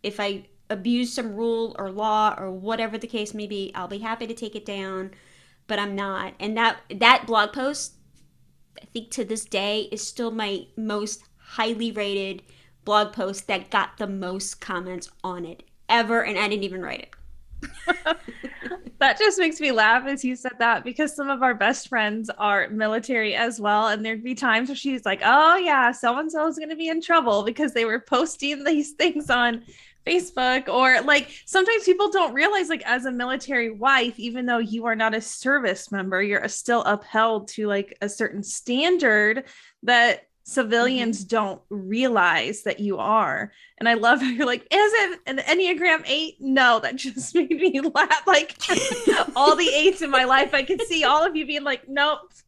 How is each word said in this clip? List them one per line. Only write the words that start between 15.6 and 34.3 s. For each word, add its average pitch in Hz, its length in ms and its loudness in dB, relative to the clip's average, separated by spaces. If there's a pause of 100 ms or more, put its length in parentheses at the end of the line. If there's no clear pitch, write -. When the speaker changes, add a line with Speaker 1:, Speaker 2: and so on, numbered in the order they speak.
Speaker 1:
ever, 233 360 2
and 196 140 -4
I 208 100 0
didn't 202 160 -4
even 185 180 -8
write 160 180 -10
it. - 120 -20 (720)
<laughs> 330 300 -2 (840)
Speaker 2:
That 269 200 4
just 415 200 4
makes 320 220 0
me 294 120 0
laugh 226 340 4
as 277 180 -6
you 254 120 -4
said 254 220 -8
that, 233 240 2
because 302 320 -4
some 277 140 -4
of 262 140 0
our 254 120 4
best 214 340 0
friends 220 500 -2
are 202 320 2
military 220 640 0
as 233 260 -2
well. 208 280 2
And 214 160 -2
there'd 220 200 -6
be 254 100 -6
times 240 340 0
where 269 80 -8
she's 262 280 -4
like, 196 180 -2
"Oh 311 340 6
yeah, 285 360 2
so-and-so 302 560 -2
is 320 100 -4
gonna 311 180 -8
be 320 120 -6
in 320 140 -4
trouble 240 400 2
because 233 320 -2
they 233 100 2
were 220 160 0
posting 285 640 -2
these 294 280 0
things 302 360 -2
on 240 360 2 (420)
Facebook." 262 640 0
Or, 254 340 4
like, 285 260 2 (160)
sometimes 415 400 2
people 370 260 4
don't 359 220 2
realize, 330 380 2
like, 320 160 -2
as 240 180 0
a 262 80 -4
military 247 580 -2
wife, 240 480 2
even 240 280 -4